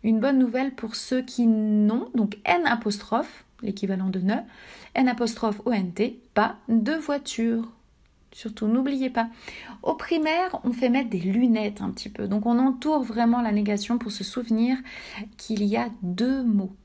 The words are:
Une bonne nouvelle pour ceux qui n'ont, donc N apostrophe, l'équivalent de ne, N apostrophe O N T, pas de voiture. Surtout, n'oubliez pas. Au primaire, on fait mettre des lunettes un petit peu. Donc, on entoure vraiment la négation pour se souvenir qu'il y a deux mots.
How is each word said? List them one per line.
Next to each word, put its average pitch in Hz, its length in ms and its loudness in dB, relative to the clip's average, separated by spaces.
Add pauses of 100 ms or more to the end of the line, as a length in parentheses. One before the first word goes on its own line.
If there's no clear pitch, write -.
Une 220 160 4
bonne 269 180 4
nouvelle 254 340 2
pour 226 220 -10
ceux - 260 0
qui 247 280 0
n'ont, 214 680 4
donc 208 300 0
N 349 200 2
apostrophe, 226 800 -2 (160)
l'équivalent 190 480 -4
de 185 120 -2
ne, 196 160 0 (580)
N 254 140 4
apostrophe 233 560 -2
O 247 80 2
N 185 200 0
T, 240 280 -2 (140)
pas 220 240 2 (100)
de 226 240 2
voiture. 233 800 -2 (580)
Surtout, 220 380 -6
n'oubliez 262 420 0
pas. 233 200 -2 (520)
Au 320 120 0
primaire, 330 680 0
on 247 80 0
fait 247 180 0
mettre 240 220 2
des 196 80 -2
lunettes 208 640 2
un 185 80 -4
petit - 180 -10
peu. 202 200 -6
Donc, 208 180 0
on 240 100 4
entoure 269 460 2
vraiment 233 400 2
la 226 80 0
négation 208 480 0
pour 226 140 -6
se 196 100 -8
souvenir 233 540 0 (600)
qu'il 208 280 -2
y 202 120 2
a 233 120 0 (140)
deux 240 420 0
mots. 196 400 2